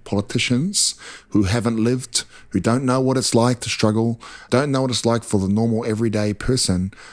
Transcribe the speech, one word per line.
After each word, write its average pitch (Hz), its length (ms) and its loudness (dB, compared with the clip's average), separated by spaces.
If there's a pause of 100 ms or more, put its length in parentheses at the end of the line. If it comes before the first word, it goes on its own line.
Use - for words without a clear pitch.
politicians 123 880 -2 (360)
who 104 140 4
haven't 110 380 0
lived, 123 420 -2 (260)
who 101 100 0
don't 120 240 2
know 127 160 2
what 131 160 2
it's - 180 -2
like 120 260 4
to - 100 -8
struggle, 113 500 0 (300)
don't 139 200 2
know 135 120 0
what 131 80 0
it's 117 160 -2
like 117 180 2
for 101 160 0
the 95 80 -2
normal 110 380 0
everyday 107 480 0
person. 98 580 0 (200)